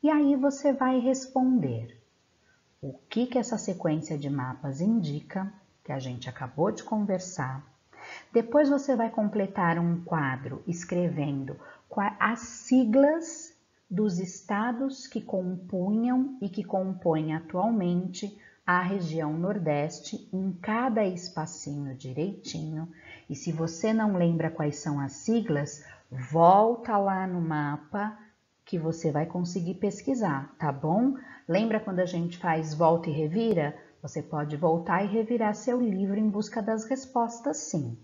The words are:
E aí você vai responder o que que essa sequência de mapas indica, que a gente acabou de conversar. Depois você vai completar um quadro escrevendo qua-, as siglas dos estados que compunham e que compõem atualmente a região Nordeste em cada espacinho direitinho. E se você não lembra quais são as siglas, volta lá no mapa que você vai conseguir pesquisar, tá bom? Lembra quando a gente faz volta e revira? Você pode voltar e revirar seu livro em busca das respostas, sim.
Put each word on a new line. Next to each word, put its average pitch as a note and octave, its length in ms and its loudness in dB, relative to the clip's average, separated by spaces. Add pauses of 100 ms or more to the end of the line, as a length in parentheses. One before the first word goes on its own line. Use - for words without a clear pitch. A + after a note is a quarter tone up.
E C#4+ 60 4
aí D4 260 6
você C#4 380 2
vai C4 260 2
responder B3 1000 2 (800)
o C3+ 180 -10 (100)
que A#3+ 180 0
que B3 120 0
essa A3+ 180 -2
sequência D#3+ 640 -2
de C#3+ 100 -4
mapas C3+ 540 -4
indica, F#3+ 680 0 (320)
que - 80 -12
a C#3 80 -4
gente B2+ 300 -8
acabou C#3+ 420 -2
de - 120 -6
conversar. F3+ 840 -4 (640)
Depois A#3 380 4
você C#4 260 2
vai A3+ 140 2
completar G3 680 0
um E3+ 260 2
quadro C3+ 640 -2
escrevendo D3 920 -2 (300)
qua-, G3+ 320 -2
as A#3 200 0
siglas C#4 1120 2 (360)
dos F#3+ 280 2
estados A3+ 880 -4
que - 160 -6
compunham G3 1200 0
e G3+ 80 -4
que G#3 120 -6
compõem F3 720 0
atualmente F#3 1040 0 (280)
a F3+ 160 4
região E3 500 -2
Nordeste E3 1000 -2
em F#3+ 220 -2
cada A3 540 0
espacinho D3 880 -6
direitinho. D#3 920 -6 (440)
E C#3+ 40 -6
se E3+ 160 -6
você E3 440 -2
não G#3+ 200 2
lembra E3 360 2
quais D3 260 -2
são C#3+ 240 -2
as C#3 120 -4
siglas, E3 680 -2 (280)
volta F#3+ 880 6
lá F#3+ 280 0
no F3+ 140 -2
mapa D#3 800 -2 (460)
que - 140 -4
você D#3+ 340 0
vai D3 140 0
conseguir F3 480 -4
pesquisar, G3+ 840 -2
tá D3+ 140 -2
bom? F#3+ 440 2 (320)
Lembra G#3+ 300 2
quando F#3 220 -2
a F3+ 60 4
gente E3+ 320 -4
faz D#3+ 360 0
volta E3 360 4
e - 20 -2
revira? D#3+ 640 2 (240)
Você D3+ 220 -8
pode D3 340 -4
voltar E3+ 480 2
e G3+ 40 -2
revirar A3 460 2
seu A#3+ 260 -2
livro G3+ 380 0
em G#3+ 100 4
busca G#3+ 340 -2
das A3 220 -2
respostas, C4 760 -2
sim. B2 460 -4